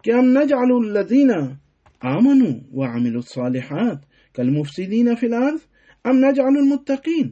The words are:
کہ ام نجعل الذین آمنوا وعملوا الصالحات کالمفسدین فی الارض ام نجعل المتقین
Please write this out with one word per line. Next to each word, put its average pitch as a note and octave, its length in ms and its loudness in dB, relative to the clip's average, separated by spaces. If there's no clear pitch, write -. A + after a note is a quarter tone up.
کہ A3 80 -2
ام B3 180 4
نجعل C4 420 2
الذین A3 580 2
آمنوا G#3 520 2
وعملوا A#2+ 480 -4
الصالحات C3 760 -6
کالمفسدین F#3 760 -2
فی A#3 120 -4
الارض C4 340 -2
ام C4 140 2
نجعل C4+ 380 2
المتقین C#4 760 -2